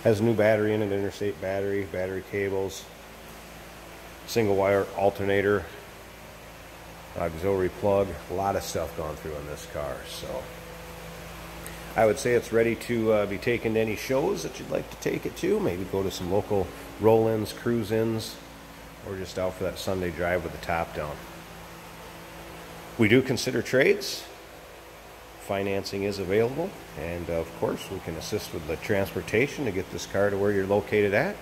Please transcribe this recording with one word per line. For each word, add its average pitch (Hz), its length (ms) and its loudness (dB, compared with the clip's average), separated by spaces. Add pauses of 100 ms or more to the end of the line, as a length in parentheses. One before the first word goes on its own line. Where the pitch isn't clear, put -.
Has 113 160 6
a 107 40 4
new 117 100 6
battery 107 400 6
in 107 80 2
it, 101 100 2
interstate 98 480 -2
battery, 98 440 0
battery 92 480 -4
cables, 98 520 0 (1400)
single 104 300 4
wire 98 320 6 (100)
alternator, 98 640 4 (1600)
auxiliary 87 500 2
plug, 101 380 4 (240)
a - 20 -2
lot 98 220 2
of 92 80 0
stuff - 340 -4
gone 78 200 -4
through 78 180 -8
in 73 100 -8
this 73 280 -10
car. 71 240 -4 (100)
So 65 340 -8 (1500)
I 110 120 8
would 104 100 6
say 123 160 2
it's - 180 4
ready 113 240 6
to, 110 380 2
uh, 104 140 4
be 98 100 -2
taken 113 380 0
to 110 40 4
any 110 160 2
shows 156 460 0
that - 180 -8
you'd - 120 -8
like - 180 -2
to - 80 -14
take - 300 -2
it - 100 -8
to. 196 220 2
Maybe 98 240 0
go 95 180 0
to 95 80 0
some 87 220 -4
local 98 340 2 (340)
roll-ins, 113 540 6
cruise-ins, 113 840 0 (720)
or 98 80 -6
just 95 240 -6
out 92 140 0
for 98 100 -4
that 85 160 -2
Sunday 92 320 0
drive 85 320 2
with 82 80 -4
the - 140 -10
top 85 280 0
down. 76 220 -4 (1800)
We 113 100 8
do 123 140 10
consider 127 400 0
trades. 165 640 2 (1200)
Financing 98 560 0
is 98 160 0
available, 117 500 2 (300)
and 85 300 -4
of 82 180 0 (120)
course - 300 -2
we 95 100 -6
can 87 160 -6
assist 98 380 -4
with 80 140 -6
the 80 80 -2
transportation 104 880 0
to 110 60 0
get 90 200 -4
this 95 140 -6
car 101 240 2
to 101 80 0
where 101 140 4
you're 95 160 2
located 101 460 4
at. 160 280 2